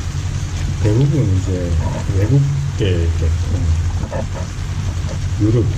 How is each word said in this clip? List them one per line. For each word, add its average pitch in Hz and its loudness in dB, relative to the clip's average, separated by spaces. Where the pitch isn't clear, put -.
대부분 123 2
이제 87 0
외국계 98 2
계통, 82 0
유럽 110 4